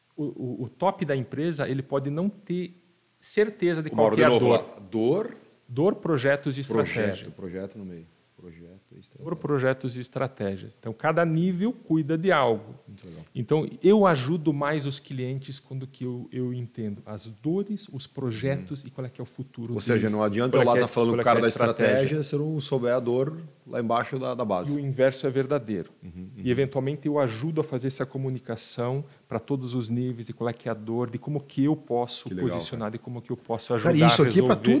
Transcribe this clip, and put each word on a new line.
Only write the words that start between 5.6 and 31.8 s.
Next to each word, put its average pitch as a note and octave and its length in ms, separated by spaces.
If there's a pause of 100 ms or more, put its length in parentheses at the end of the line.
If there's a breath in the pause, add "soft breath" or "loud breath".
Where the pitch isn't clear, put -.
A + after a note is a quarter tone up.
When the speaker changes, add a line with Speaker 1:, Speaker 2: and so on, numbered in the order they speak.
Speaker 1:
Dor, D#3+ 300
projetos C#3 600
e C#3 40
estratégia. A2 680
Speaker 2:
projeto, - 40
projeto F#2+ 440
no G2 60
meio. E2+ 200 (300)
Projeto E2+ 560
e F#2 80
estratégia. - 240
Speaker 1:
Por E3 140
projetos C3+ 580
e B2+ 60
estratégias. G#2+ 760
Então, A2+ 160
cada D#3+ 320
nível F3 460
cuida D#3+ 460
de F#3 140
algo. A#2+ 440 (100)
Speaker 2:
Muito G2 220
legal. D#2+ 160 (100)
Speaker 1:
Então, D3+ 340 (140)
eu G3 240
ajudo D#3 480
mais C#3+ 320
os C#3 140
clientes C3 600
quando C3 280
que C#3 160
eu, B2 280
eu B2 220
entendo A2+ 520
as G#2 200
dores, F#3 680
os C3+ 140
projetos C3+ 800
Speaker 2:
Hum. C3 40
Speaker 1:
e B2+ 40
qual C3 160
é - 20
que - 120
é - 20
o - 20
futuro A#2+ 480
Speaker 2:
Ou G#2+ 80
seja, A2+ 200
Speaker 1:
deles. G#2+ 100
Speaker 2:
não G#2+ 100
adianta A2 360
Speaker 1:
Qual B2+ 60
Speaker 2:
eu - 0
Speaker 1:
é - 40
Speaker 2:
lá A#2+ 60
Speaker 1:
que B2 60
é, - 20
Speaker 2:
tá A#2 80
falando A#2 220
Speaker 1:
qual A#2+ 40
Speaker 2:
com - 40
o - 20
Speaker 1:
é - 20
Speaker 2:
cara A#2 140
Speaker 1:
que - 20
é - 40
Speaker 2:
da A#2 40
Speaker 1:
a - 20
estratégia. A2+ 440
Speaker 2:
estratégia C3+ 300
se D3 120
eu C#3+ 40
não D#3 200
souber A#2+ 340
a C3 60
dor B2+ 380 (280)
lá B2 140
embaixo A#2 400
da, B2+ 160
da B2 80
base. G2+ 300
Speaker 1:
E - 20
o D3 100
inverso C3 400
é C#3 40
verdadeiro. A#2+ 600 (140)
Speaker 2:
Uhum, F2+ 140
uhum. F#2 180
Speaker 1:
E, G2 160
eventualmente, C3+ 560
eu D3 100
ajudo C#3 440
a - 20
fazer C3+ 240
essa C3 180
comunicação C3 1000 (200 soft breath)
pra A2 140
todos B2+ 340
os A#2+ 140
níveis A#2+ 400
de A2 60
qual A#2+ 160
é A#2 40
que - 140
é A#2 40
a A2 40
dor, A2+ 340
de A#2+ 80
como D3 220
que C3+ 240
eu D3+ 140
posso A#2+ 500